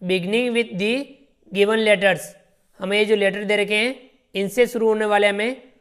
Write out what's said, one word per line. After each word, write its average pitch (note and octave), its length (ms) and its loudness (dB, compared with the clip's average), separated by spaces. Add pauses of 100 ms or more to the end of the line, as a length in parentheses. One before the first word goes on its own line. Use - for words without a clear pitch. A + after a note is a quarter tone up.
beginning F#3+ 500 -2
with A#3 260 -4
the B3 280 -2 (460)
given G3+ 280 2
letters। G3 400 2 (600)
हमें G3 180 -2
ये G#3+ 60 2
जो G#3+ 120 2
लेटर G3+ 280 0
दे G#3 120 0
रखे G3+ 200 0
हैं, B3 340 -4 (240)
इनसे G3 320 0
शुरू A3+ 220 0
होने G#3+ 180 0
वाले G#3 220 4
हमें A3 340 -4 (180)